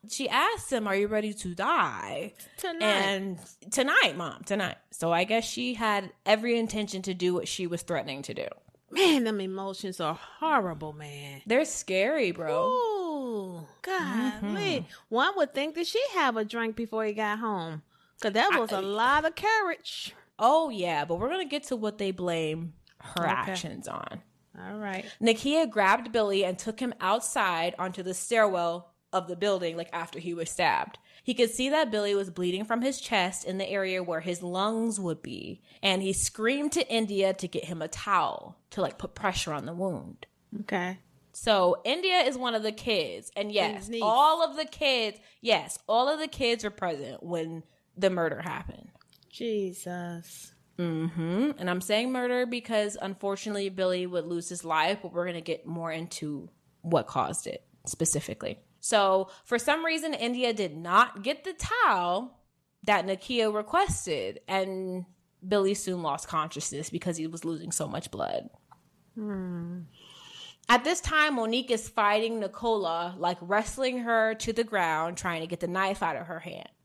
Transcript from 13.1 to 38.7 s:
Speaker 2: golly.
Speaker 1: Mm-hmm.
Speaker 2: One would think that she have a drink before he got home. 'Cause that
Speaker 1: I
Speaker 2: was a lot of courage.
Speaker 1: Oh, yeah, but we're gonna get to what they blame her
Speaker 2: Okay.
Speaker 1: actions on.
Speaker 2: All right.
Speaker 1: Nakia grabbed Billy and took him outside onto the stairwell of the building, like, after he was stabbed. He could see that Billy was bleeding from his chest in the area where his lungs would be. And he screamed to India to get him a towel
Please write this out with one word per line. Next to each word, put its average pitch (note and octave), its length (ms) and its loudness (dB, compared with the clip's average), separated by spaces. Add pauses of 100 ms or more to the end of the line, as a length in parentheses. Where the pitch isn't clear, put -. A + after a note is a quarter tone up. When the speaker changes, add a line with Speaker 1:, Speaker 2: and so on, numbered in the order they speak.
Speaker 2:
golly. F#4 180 -2 (400)
Speaker 1:
Mm-hmm. D#4+ 400 0 (300)
Speaker 2:
One D4+ 260 2
would D#4 160 2
think D4 220 -4
that E4+ 120 -2
she A#4 160 0 (120)
have C4+ 240 2
a G#3+ 80 0
drink A3+ 300 -4
before A3 280 -2
he G#3+ 80 -2
got G#3+ 280 -2
home. E3 420 -4 (400)
'Cause G#3 100 0
that C#4+ 220 4
Speaker 1:
I - 40 4
Speaker 2:
was A3 140 0
a G3 80 0
lot A#3 460 2
of D#4+ 100 0
courage. G#4 800 -2 (240)
Speaker 1:
Oh, D4 320 6
yeah, F3 340 0
but E3+ 120 0
we're G#3 120 -2
gonna F4+ 160 -2
get C#4+ 200 -4
to C4 120 -4
what G#3+ 220 -4
they G3 120 0
blame E3 600 -2 (280)
her - 240 -4
Speaker 2:
Okay. D3+ 60 2
Speaker 1:
actions F3 560 -2
on. - 360 -8 (360)
Speaker 2:
All F#3 200 -10
right. G3 260 -6 (160)
Speaker 1:
Nakia C4+ 480 4
grabbed G#3+ 420 4
Billy G#3 360 4
and F#3 120 -2
took A3 220 -8
him B3 220 -2
outside F#3 760 0
onto F#3 240 -4
the F3+ 120 -4
stairwell F3+ 800 2 (180)
of F#3 140 0
the F3 100 -6
building, F3+ 400 0
like, E3+ 160 -6
after E3+ 280 -6
he E3+ 140 -6
was E3 160 -4
stabbed. A#2 460 2 (280)
He B3+ 100 0
could A3+ 160 4
see B3+ 200 0
that D4+ 200 4
Billy G#3 240 2
was G3 160 0
bleeding F3+ 340 -2
from A#3 160 0
his C4+ 200 0
chest F#3+ 440 0
in F#3 140 -4
the F#3+ 100 -2
area F#3 360 0
where E3 160 -2
his F3 220 -4
lungs G#3 580 0
would F3 200 -2
be. - 400 -10 (220)
And F#3+ 180 2
he F#3+ 120 0
screamed C4+ 600 0
to E4+ 160 0
India G3 460 2
to F#3+ 140 -6
get - 160 -4
him E3 180 -6
a D#3+ 60 -4
towel - 680 -2 (140)